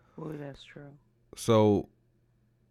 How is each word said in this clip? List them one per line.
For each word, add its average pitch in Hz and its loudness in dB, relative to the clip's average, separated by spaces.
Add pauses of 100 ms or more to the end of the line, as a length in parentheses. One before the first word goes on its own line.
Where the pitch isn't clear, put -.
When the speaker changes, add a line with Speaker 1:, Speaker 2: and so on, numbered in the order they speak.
(160)
Speaker 1:
Well, 156 -14
that's 143 -16
true. 143 -20 (440)
Speaker 2:
So 107 2 (840)